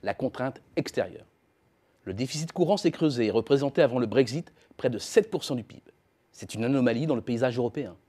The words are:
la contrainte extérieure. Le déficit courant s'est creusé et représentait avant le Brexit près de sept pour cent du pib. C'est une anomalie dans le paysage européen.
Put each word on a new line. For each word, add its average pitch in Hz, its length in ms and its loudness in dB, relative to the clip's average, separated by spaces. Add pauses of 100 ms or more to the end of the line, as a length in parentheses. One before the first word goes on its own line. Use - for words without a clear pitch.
la 101 100 -2
contrainte 131 480 -6 (140)
extérieure. 98 500 -4 (760)
Le 92 100 -6
déficit 139 380 -6
courant 180 240 2
s'est 165 160 2
creusé 123 340 2
et 107 60 2
représentait 139 500 2
avant 127 160 4
le 120 80 2
Brexit 123 460 0 (240)
près - 120 -2
de 117 100 -2
sept - 340 0
pour - 100 -4
cent 135 140 -4
du 113 80 -6
pib. - 180 -20 (480)
C'est - 240 -16
une 110 100 -4
anomalie 127 440 2
dans 139 80 2
le 113 40 -2
paysage 120 380 -2
européen. 120 380 -4 (120)